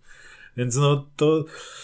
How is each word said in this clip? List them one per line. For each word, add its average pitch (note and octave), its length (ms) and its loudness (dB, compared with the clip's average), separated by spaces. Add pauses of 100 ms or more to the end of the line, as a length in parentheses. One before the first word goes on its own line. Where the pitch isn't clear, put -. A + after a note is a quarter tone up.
(560)
Więc B2 200 -2
no C#3+ 300 2 (100)
to, D#3 280 2 (400)